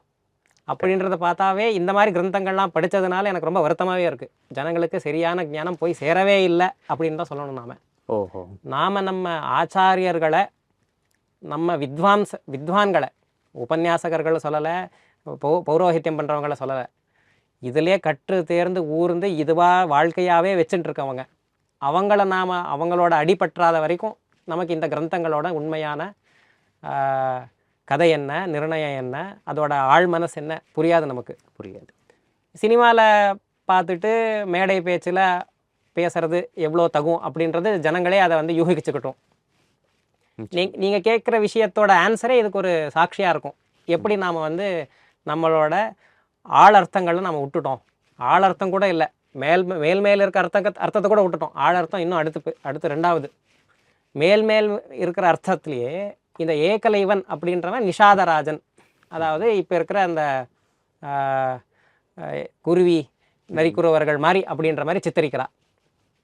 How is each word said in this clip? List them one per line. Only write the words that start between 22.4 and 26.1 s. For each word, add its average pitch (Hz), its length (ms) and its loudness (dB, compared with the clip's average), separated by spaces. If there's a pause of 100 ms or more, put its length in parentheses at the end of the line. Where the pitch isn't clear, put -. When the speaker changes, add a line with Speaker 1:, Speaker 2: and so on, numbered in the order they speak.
Speaker 1:
அவங்களோட 175 340 2
அடிபற்றாத 170 680 2
வரைக்கும் 175 380 -4 (260)
நமக்கு 170 300 -4
இந்த 160 140 -2
கிரந்தங்களோட 160 600 -2
உண்மையான, 156 640 -6 (680)